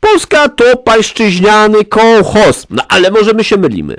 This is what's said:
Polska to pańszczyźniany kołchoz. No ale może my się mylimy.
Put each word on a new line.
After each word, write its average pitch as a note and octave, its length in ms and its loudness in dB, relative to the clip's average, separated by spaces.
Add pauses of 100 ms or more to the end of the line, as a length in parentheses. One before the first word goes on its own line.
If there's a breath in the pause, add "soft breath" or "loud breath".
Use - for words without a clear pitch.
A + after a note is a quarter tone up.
Polska E4+ 480 0
to B3 280 0
pańszczyźniany G#3+ 1080 0
kołchoz. G#3+ 840 0
No G#2+ 180 -6
ale F3+ 220 0
może G#3+ 220 0
my G#3+ 120 0
się G#3+ 120 0
mylimy. F#2+ 420 -4